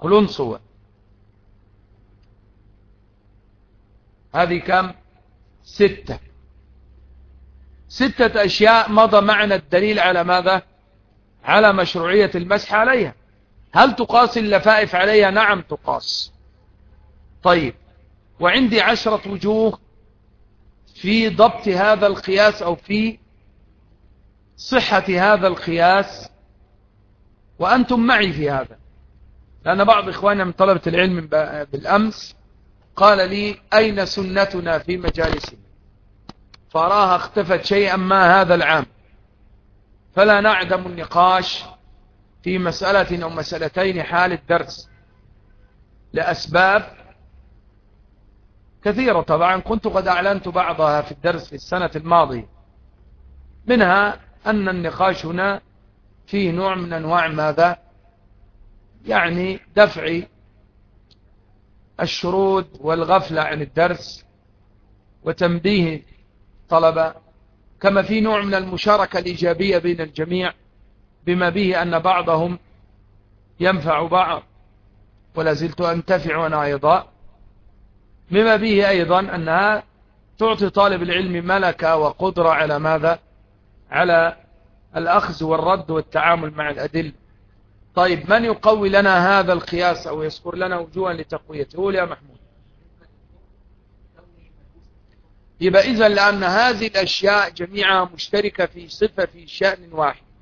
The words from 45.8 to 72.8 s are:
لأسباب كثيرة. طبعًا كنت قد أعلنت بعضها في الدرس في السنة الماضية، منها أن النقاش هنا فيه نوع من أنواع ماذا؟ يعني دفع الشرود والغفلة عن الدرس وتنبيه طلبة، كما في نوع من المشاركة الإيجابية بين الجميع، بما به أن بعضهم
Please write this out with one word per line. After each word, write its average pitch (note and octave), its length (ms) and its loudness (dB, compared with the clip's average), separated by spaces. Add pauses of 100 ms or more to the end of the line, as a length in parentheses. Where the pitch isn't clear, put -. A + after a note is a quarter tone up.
لأسباب F3 840 0 (1900)
كثيرة. G#3 360 0
طبعًا E3+ 400 0
كنت G#3+ 260 -4
قد F#3+ 220 -2
أعلنت F#3 400 -2
بعضها D#3+ 540 0
في D3 100 -12
الدرس E3 360 -4
في - 60 -18
السنة F3 420 -6
الماضية، D#3 520 0 (1160)
منها G3+ 540 2 (260)
أن G#3 220 -2
النقاش F3+ 580 -2
هنا F#3 340 -4 (680)
فيه G3 240 -2
نوع F#3+ 240 -2
من F3 180 -8
أنواع E3 360 -2
ماذا؟ D#3 500 0 (1300)
يعني F#3 540 -4 (160)
دفع E3+ 440 2 (1800)
الشرود F#3+ 640 -2 (140)
والغفلة E3 640 0
عن D3+ 200 -6
الدرس E3 640 -4 (960)
وتنبيه E3+ 800 -2 (640)
طلبة، D#3+ 460 2 (640)
كما G3 220 2
في G#3+ 180 -2
نوع G#3+ 220 0
من G3 120 -4
المشاركة F#3 640 0
الإيجابية F3 600 -2
بين E3+ 220 -4
الجميع، E3+ 520 -6 (720)
بما F3+ 220 0
به F3+ 340 0
أن E3+ 160 -2
بعضهم F3 600 0 (1000)